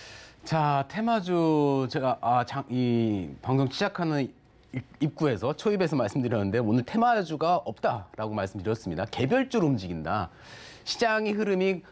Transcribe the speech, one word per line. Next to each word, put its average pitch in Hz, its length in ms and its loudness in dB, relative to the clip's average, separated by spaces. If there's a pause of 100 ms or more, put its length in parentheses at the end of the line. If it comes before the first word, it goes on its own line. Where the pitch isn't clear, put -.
(440)
자, 147 440 2
테마주 165 1040 2
제가, 131 300 0
아, 123 220 2
장-, 139 260 -6
이 113 600 2 (140)
방송 131 260 2
시작하는 160 580 -2 (460)
입-, - 100 -6 (160)
입구에서 143 560 0
초입에서 185 400 0
말씀드렸는데 113 640 0
오늘 120 240 2
테마주가 180 760 2
없다라고 110 760 -4
말씀드렸습니다. 98 720 -2
개별주로 226 640 2
움직인다. 90 640 -2 (520)
시장의 220 480 0
흐름이 190 600 0